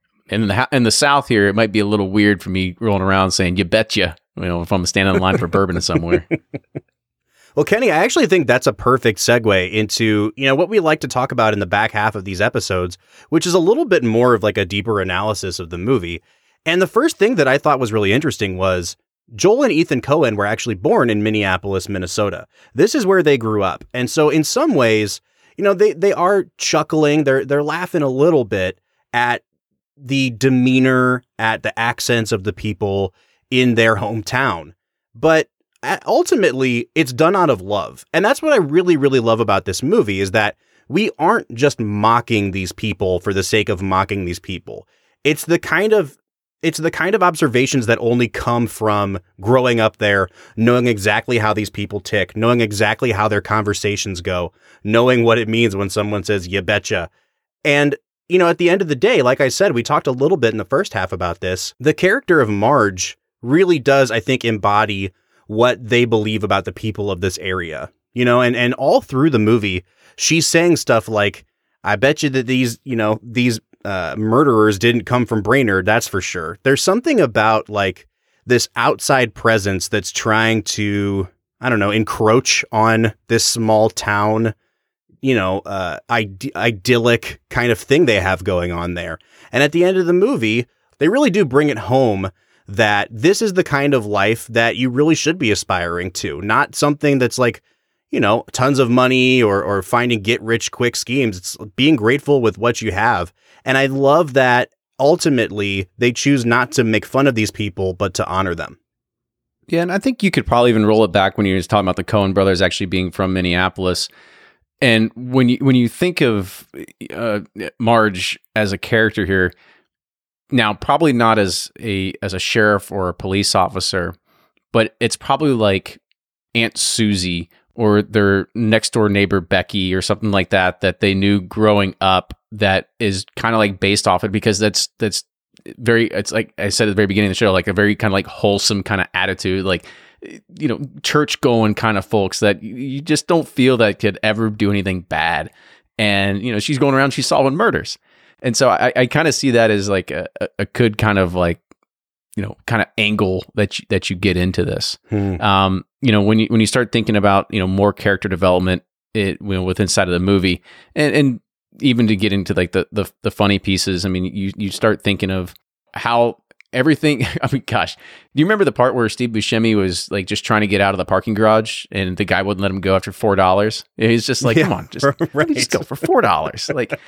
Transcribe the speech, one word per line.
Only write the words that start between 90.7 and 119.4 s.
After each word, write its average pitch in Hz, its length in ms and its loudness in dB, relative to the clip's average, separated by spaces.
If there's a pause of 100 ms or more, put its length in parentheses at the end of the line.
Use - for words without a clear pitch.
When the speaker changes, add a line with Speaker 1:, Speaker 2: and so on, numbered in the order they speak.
Speaker 2:
they 147 100 2
really 254 220 4
do 180 160 2
bring 143 240 2
it 113 80 -4
home 101 520 0 (400)
that 104 400 2
this 127 300 2
is 214 140 -2
the 185 100 2
kind 143 300 0
of 117 100 0
life 104 440 0
that 117 280 0
you 123 140 0
really 147 240 2
should 165 240 -2
be 117 120 0
aspiring 90 600 -4
to, 78 320 -8
not 110 320 0
something 147 440 0
that's 123 200 0
like, 120 240 -2 (480)
you 262 100 -2
know, 110 320 2
tons 131 260 0
of 123 120 2
money 127 520 4
or, 98 200 2
or 98 200 -2
finding 120 380 0
get 110 220 -2
rich 113 280 -2
quick 120 240 -2
schemes. 117 440 -4
It's - 180 -12 (200)
being 147 200 4
grateful 131 460 2
with 107 160 0
what 120 240 -2
you 107 100 -4
have. 98 400 0 (320)
And 131 140 0
I 135 80 2
love 139 480 2
that 127 400 2 (260)
ultimately 104 880 0 (100)
they 120 140 2
choose 135 320 0
not 120 280 0
to 120 120 0
make 110 220 0
fun 135 200 0
of 135 80 2
these 107 160 -2
people, 95 440 -6
but 98 200 -4
to - 120 -4
honor 92 280 -4
them. 82 240 -12 (880)
Speaker 1:
Yeah, 170 160 -2
and 175 100 -4
I 196 60 -2
think 254 240 -4
you 190 80 2
could 135 160 -2
probably 120 240 4
even 110 160 2
roll 107 180 4
it 87 80 0
back 95 240 2
when 104 100 0
you 95 80 0
were 92 80 -2
talking 104 220 0
about 92 120 0
the 92 80 -4
Coen 98 280 0
brothers 95 300 2
actually 92 240 0
being 92 240 -2
from 92 220 -2
Minneapolis. 90 760 -2 (720)
And 113 340 4
when 127 340 0
you, 127 120 2
when 135 140 4
you 120 140 4
think 175 320 -2
of, 104 480 -2 (440)
uh, 104 280 -4 (380)
Marge 107 600 0 (160)
as 107 180 0
a 95 60 -6
character 110 480 0
here, 92 260 2 (1000)